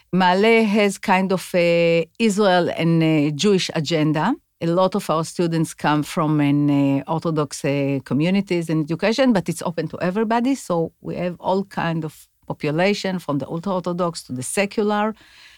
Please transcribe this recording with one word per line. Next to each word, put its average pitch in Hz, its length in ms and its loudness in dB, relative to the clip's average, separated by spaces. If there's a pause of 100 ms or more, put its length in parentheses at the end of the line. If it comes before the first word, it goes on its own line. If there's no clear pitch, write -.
(120)
Ma'ale 196 540 4
has 202 320 2
kind 190 340 2
of 180 220 -4
a 170 640 2
Israel 185 580 4
and 165 260 2
a 156 280 2
Jewish 175 440 2
agenda. 156 600 0 (260)
A 165 60 -4
lot 185 280 2
of 196 160 -4
our 160 140 0
students 165 500 -2
come 151 280 0
from 151 380 -2
an, 143 300 2
uh, 139 420 0
Orthodox, 156 540 -4
uh, 139 380 -2
communities 170 680 -2
and 156 140 0
education, 220 500 0
but 180 140 0
it's 170 120 -6
open 165 280 -6
to - 120 -10
everybody. 226 540 0
So 170 380 -4 (100)
we - 140 -8
have 175 220 -6
all 190 260 -2
kind 165 380 -4
of - 260 -12 (180)
population, 185 720 -2
from 147 200 -4
the - 100 -6
ultra-Orthodox 175 720 -4
to - 100 -14
the 127 100 -8
secular. 208 720 -2 (440)